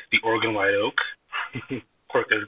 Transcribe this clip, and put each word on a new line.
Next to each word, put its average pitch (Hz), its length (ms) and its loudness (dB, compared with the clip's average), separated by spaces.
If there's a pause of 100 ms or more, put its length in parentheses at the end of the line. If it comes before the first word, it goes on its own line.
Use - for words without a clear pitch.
(120)
the 117 100 4
Oregon 113 320 0
white 98 200 2
oak, 104 200 2 (760)
<laughs> 127 120 -6 (280)
Quercus 107 380 2